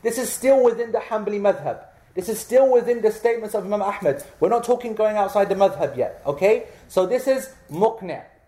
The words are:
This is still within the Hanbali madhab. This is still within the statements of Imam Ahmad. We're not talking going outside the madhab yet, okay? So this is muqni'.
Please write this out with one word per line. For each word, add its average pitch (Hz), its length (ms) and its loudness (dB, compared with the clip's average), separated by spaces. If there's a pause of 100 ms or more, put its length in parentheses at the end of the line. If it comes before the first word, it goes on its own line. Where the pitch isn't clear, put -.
This 226 140 -2
is 247 140 -4
still 269 320 4
within 233 300 0
the 226 60 0
Hanbali 208 420 -4
madhab. 180 420 -2 (300)
This 185 160 -6
is 214 100 -4
still 262 320 4
within 233 300 2
the 214 100 2
statements 226 440 -2
of 196 100 -2
Imam 208 160 -2
Ahmad. 190 420 -2 (160)
We're 156 80 2
not 233 160 0
talking 240 300 -2
going 214 240 0
outside 196 320 0
the 196 60 0
madhab 160 420 0
yet, - 280 -4
okay? 196 420 0 (200)
So 185 180 0
this 240 220 -2
is 262 220 -2 (200)
muqni'. 180 540 -2 (240)